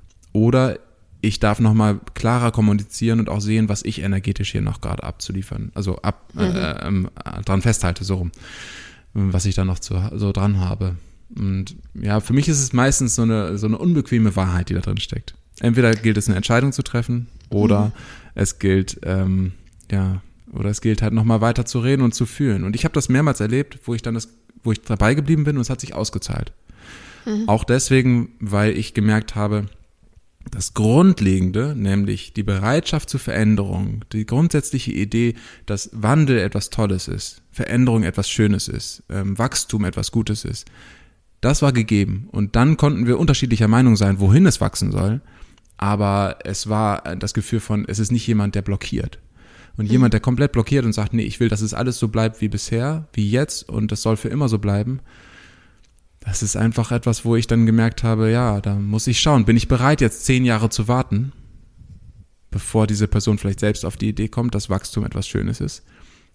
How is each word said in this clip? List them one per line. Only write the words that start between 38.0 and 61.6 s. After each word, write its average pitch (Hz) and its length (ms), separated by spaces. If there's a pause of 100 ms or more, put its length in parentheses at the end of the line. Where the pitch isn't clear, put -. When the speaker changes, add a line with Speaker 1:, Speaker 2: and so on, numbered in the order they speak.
Speaker 1:
etwas - 260
Schönes 104 380
ist, - 420
ähm, 98 300
Wachstum 113 460
etwas 104 260
Gutes 107 340
ist, - 220 (760)
das 135 200
war 139 120
gegeben. 107 580
Und 104 240
dann 135 220
konnten 131 300
wir 120 120
unterschiedlicher 117 480
Meinung 117 300
sein, 98 220
wohin 101 260
es - 160
wachsen 98 300
soll. 98 300 (560)
Aber 101 640
es 95 260
war, 107 360
äh, 87 120
das 98 160
Gefühl 110 260
von, 104 280
es 104 120
ist 110 120
nicht 120 140
jemand, 104 300
der 104 60
blockiert. - 580 (580)
Und 107 80
Speaker 2:
Mhm. 104 60
Speaker 1:
jemand, 123 220
der 107 80
komplett 131 320
blockiert 123 320
und 110 80
sagt, 107 200
„Nee, 113 100
ich 104 160
will, 117 100
dass 104 120
es 107 120
alles 123 260
so 117 80
bleibt 110 320
wie 110 80
bisher, 123 680
wie 104 160
jetzt 127 380
und 107 240
das 107 100
soll 113 140
für - 140
immer 143 180
so 110 120
bleiben“, 104 420 (1200)
das 95 200
ist 107 160
einfach 113 340
etwas, 117 340
wo 117 100
ich 117 100
dann 117 220
gemerkt 113 360
habe, 110 280
ja, 113 280
da 101 160
muss 104 300
ich 123 140
schauen, 139 260
bin 117 120
ich 113 100
bereit, 131 340
jetzt - 240
zehn 127 200
Jahre 113 260
zu 107 160
warten, 123 460 (1160)